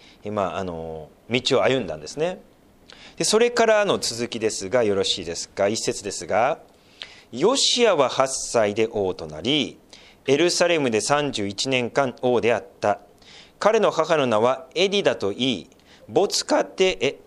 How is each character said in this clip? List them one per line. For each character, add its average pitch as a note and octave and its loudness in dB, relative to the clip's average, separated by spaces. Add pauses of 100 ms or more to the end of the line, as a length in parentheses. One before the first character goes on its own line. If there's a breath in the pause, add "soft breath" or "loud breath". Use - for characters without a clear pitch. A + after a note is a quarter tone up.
(260 loud breath)
ま G2+ -2
あ、 - -6
あ G2 -4
の、 E2 -10 (200)
道 B2 2
を A2+ 4
歩 B2+ 2
ん G#2+ -6
だ D#2+ -8
ん D2+ -14
で D2+ -14
す - -14
ね。 E3+ -4 (760 loud breath)
で、 - -4
そ G#3+ 2
れ A#3+ 4
か A#3 2
ら G#3 4
の B2+ 0
続 A#2 -6
き A#2 -10
で G#2+ 0
す G2 -6
が、 B2 2
よ G2+ 2
ろ F#2+ 0
し - -2
い D#2+ -12
で C#2+ -8
す - -10
か？ G2 0
一 A2 -2
節 - -4
で G2+ -6
す F2+ -8
が、 A2 0 (760 loud breath)
ヨ G#3+ 2
シ A#3+ 2
ア F#3+ 4
は C3 4
八 C3+ 2 (220)
歳 G#2 2
で A2 0
王 F#2+ -2
と D#2+ -12
な D2+ -12
り、 B2 -2 (480 loud breath)
エ C3+ 4
ル E3+ 4
サ F3 2
レ E3+ 2
ム C3 0
で A2 2
三 C#3+ 0
十 A2+ -6
一 G2+ -6
年 B2 0
間 C#3 -2
王 B2 2
で A2+ 2
あ - 0
っ - -8 (140)
た。 G#2 0 (580 loud breath)
彼 A3 4
の F3 4
母 D#3+ 0
の C#3 2
名 A2 2
は B2 2
エ F#3 0
デ G3+ 0
ィ - -8
ダ C3+ 4
と - -2
い - -10
い、 A#2 -4 (400 loud breath)
ボ E3+ 0
ツ - -4
カ - 0
テ、 F#3 0
え、 C3+ -2